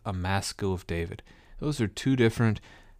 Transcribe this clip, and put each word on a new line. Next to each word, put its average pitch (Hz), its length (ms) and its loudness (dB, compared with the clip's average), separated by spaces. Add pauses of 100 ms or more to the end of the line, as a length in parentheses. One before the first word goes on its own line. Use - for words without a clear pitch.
a 104 80 -4
maskil 95 600 -2
of 90 140 -6
David. 85 340 -4 (380)
Those 143 220 -2
are 107 80 2
two 135 260 0
different 113 460 4 (400)